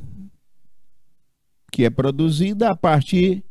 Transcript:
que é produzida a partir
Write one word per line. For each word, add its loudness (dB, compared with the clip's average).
que 2
é 4
produzida 0
a -2
partir 2